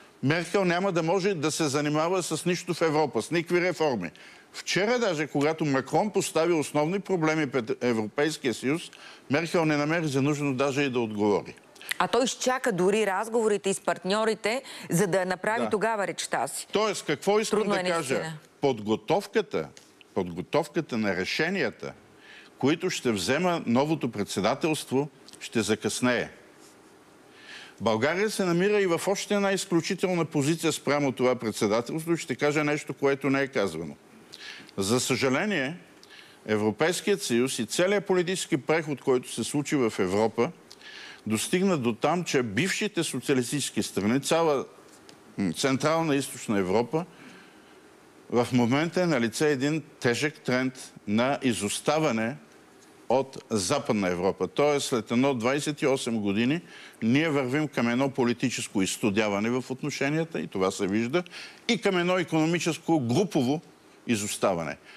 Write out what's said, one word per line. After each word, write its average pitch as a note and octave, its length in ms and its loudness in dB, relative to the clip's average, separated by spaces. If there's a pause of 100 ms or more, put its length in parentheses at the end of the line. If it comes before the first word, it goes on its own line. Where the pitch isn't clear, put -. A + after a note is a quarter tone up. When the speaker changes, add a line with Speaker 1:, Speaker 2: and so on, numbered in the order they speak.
(240)
Speaker 1:
Меркел E3+ 420 2
няма F3+ 260 2
да E3+ 120 0
може F#3 300 2
да D#3 180 0
се D#3 160 0
занимава D3+ 560 0
с D#3 220 -6
нищо F3 280 -2
в - 80 -8
Европа, D3+ 400 2
с - 100 -12
никакви E3+ 300 0
реформи. C#3+ 500 0 (420)
Вчера G#3+ 460 0
даже, E3 280 0
когато D#3+ 380 0
Макрон C#3+ 440 2
постави E3+ 440 2
основни D#3 460 0
проблеми D#3+ 480 2
пред B2+ 360 -2
Европейския B2 680 0
съюз, C#3 280 -2 (480)
Меркел D#3+ 360 2
не D3+ 120 2
намери D#3 300 0
за C3+ 140 0
нужно C#3+ 320 0
даже C3+ 280 0
и C#3+ 80 2
да B2 100 -2
отговори. G#2 560 0 (440)
Speaker 2:
А F#3 80 2
той A#3 160 2
изчака B3+ 480 -2
дори G3+ 360 2
разговорите G#3+ 640 0
и G3 40 0
с - 80 -6
партньорите, G#3+ 840 -2 (260)
за F#3 180 2
да F3+ 180 2
направи G#3+ 380 -2
Speaker 1:
Да. G#3+ 60 -2
Speaker 2:
тогава G#3 380 0
речта C#3 400 -2
си. - 240 -10
Speaker 1:
Тоест, G3+ 340 0
какво G3 340 2
искам G#3 200 0
Speaker 2:
Трудно G#3 140 2
Speaker 1:
да G3 60 2
Speaker 2:
е F3+ 40 -2
Speaker 1:
кажа? E3 300 -2
Speaker 2:
наистина. C#3 200 -2 (280)
Speaker 1:
Подготовката, A2 1040 0 (460)
подготовката G#2 840 -2
на G#2 180 0
решенията, A#2+ 800 -2 (640)
които E3+ 300 0
ще - 220 -2
взема C#3 540 0
новото C#3 460 2
председателство, B2+ 960 -2 (300)
ще - 220 -2
закъснее. G#2+ 680 0 (1500)
България C#3+ 480 2
се G3+ 160 -2
намира F#3+ 360 2
и G3 60 2
в E3 200 0
още G3+ 280 -2
една G3 160 2
изключителна F3+ 720 0
позиция D#3 460 0
спрямо C#3+ 400 0
това B2+ 240 2
председателство A#2 800 -2
и E3 40 2
ще - 180 -6
кажа D3 280 0
нещо, D3 300 -2
което C#3 360 0
не C#3 120 2
е C#3 60 0
казвано. E2 480 -4 (840)
За G#2 220 0
съжаление, C#3 800 0 (680)
Европейският B2+ 800 0
съюз B2 360 0
и A#2 60 -2
целият F#3+ 400 0
политически F3+ 520 0
преход, D3+ 440 -2
който B2+ 320 0
се A#2 100 -4
случи C#3+ 320 -2
в A#2+ 240 2
Европа, A2 520 2 (760)
достигна F3+ 500 2
до A#2+ 160 0
там, D#3+ 300 0
че C3+ 200 0
бившите D#3+ 600 -2
социалистически B2+ 800 -2
страни, G#2 360 0
цяла, D3 460 2 (720)
м, F#2+ 160 0
Централна D3 640 2
и - 20 2
Източна A#2+ 420 -2
Европа, A2+ 460 0 (1200)
в A#2 240 0
момента C3+ 480 2
е F3+ 40 2
налице D3 460 2
един D3 320 0 (160)
тежък B2+ 400 0
тренд B2+ 540 -4 (140)
на A#2+ 340 2
изоставане A#2 920 0 (720)
от C3 400 0
Западна G#2+ 600 0
Европа. F2+ 380 0
Тоест, C#3+ 400 2
след A2 240 -2
едно C3 220 4
двайсет C#3 480 -2
и D#3 60 2
осем B2 320 0
години, A2+ 420 2 (420)
ние C#3+ 260 4
вървим C#3+ 380 0
към A#2+ 220 0
едно C3 200 2
политическо A#2+ 720 -2
изстудяване G#2 680 0
в B2 200 -2
отношенията, D3+ 680 -4
и D#3+ 80 -6
това F#2+ 240 0
се G2+ 160 -2
вижда, A#2 360 0 (440)
и A#3 140 2
към F#3+ 160 2
едно F3+ 220 2
икономическо E3 800 0
групово C#3 640 0 (460)
изоставане. G2 720 -2 (200)